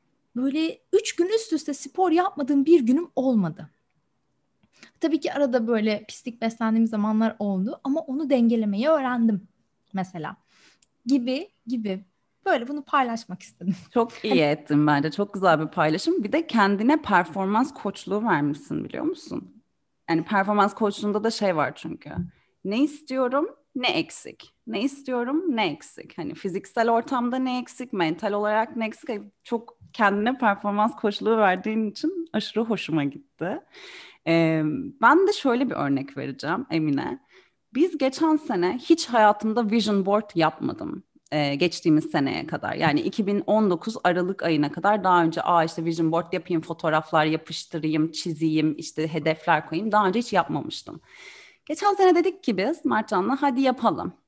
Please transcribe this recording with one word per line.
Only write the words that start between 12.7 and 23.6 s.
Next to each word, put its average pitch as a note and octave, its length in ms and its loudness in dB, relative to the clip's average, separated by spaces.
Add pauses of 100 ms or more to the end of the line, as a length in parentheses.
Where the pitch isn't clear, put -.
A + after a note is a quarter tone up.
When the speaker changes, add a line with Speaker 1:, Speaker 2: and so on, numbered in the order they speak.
Speaker 1:
paylaşmak A#3 600 -2
istedim. - 340 -6 (180)
Speaker 2:
Çok A#3 180 2 (120)
iyi A3 60 0
Speaker 1:
Hani F3+ 100 4
Speaker 2:
ettin D3+ 480 2
bence. D3 240 2
Çok G3+ 220 -4
güzel F3+ 260 4
bir D#3 80 -2
paylaşım. F3 560 0
Bir G3+ 80 -6
de E4 160 0
kendine A3 540 4
performans G3 720 0
koçluğu G3+ 500 -6
vermişsin D3 600 -2
biliyor - 200 -8
musun? - 600 -8 (460)
Yani E3 140 0
performans G3+ 520 0
koçluğunda G#3 480 -2
da A3+ 80 0
şey G3 240 0
var D3 200 0
çünkü. - 340 -12 (560)
Ne G3+ 140 -2
istiyorum, C4+ 720 -2 (260)